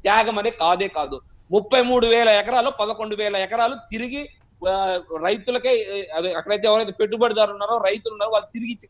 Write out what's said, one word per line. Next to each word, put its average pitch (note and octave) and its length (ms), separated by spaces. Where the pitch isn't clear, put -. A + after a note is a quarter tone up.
త్యాగం G#3+ 360
అనే G#3+ 120
కాదే F3+ 380
కాదు. C3+ 320
ముప్పై G#3+ 300
మూడు A#3+ 240
వేల A3+ 220
ఎకరాలు, A#3 420
పదకొండు G#3+ 460
వేల G#3 200
ఎకరాలు A#3 380
తిరిగి, B3 540
ఆ, F#3+ 320
రైతులకే, A#3+ 480
అదే, F3+ 160
అక్కడైతే G#3 360
ఎవరైతే G#3+ 240
పెట్టుబడిదారులు G#3+ 600
ఉన్నారో, G#3+ 240
రైతులు G#3+ 360
ఉన్నారో, G#3+ 180
వాళ్ళు G#3 200
తిరిగి A3+ 180
ఇచ్చే - 200